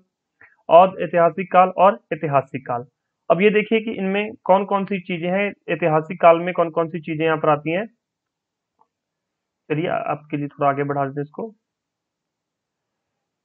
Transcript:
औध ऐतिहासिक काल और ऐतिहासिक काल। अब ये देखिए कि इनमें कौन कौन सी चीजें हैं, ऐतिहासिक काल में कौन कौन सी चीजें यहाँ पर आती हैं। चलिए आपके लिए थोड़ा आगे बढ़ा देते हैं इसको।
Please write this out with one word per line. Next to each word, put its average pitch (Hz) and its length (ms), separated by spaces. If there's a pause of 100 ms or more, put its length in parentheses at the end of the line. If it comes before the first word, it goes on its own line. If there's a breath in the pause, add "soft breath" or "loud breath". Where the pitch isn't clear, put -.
(680 soft breath)
औध 185 320
ऐतिहासिक 175 500
काल 185 180
और 196 300 (140)
ऐतिहासिक 143 540
काल। 123 180 (460)
अब 170 100
ये 208 80
देखिए 214 320
कि 220 100
इनमें 196 400 (120)
कौन 196 220
कौन 196 200
सी 196 140
चीजें 175 300
हैं, 196 240 (160)
ऐतिहासिक 165 520
काल 170 180
में 175 140
कौन 170 160
कौन 165 180
सी 165 120
चीजें 156 260
यहाँ 160 120
पर 156 120
आती 151 220
हैं। 196 160 (1800)
चलिए 151 180
आपके - 500
लिए 143 100
थोड़ा 143 220
आगे 139 140
बढ़ा 143 220
देते 139 140
हैं 143 60
इसको। 220 260 (1900)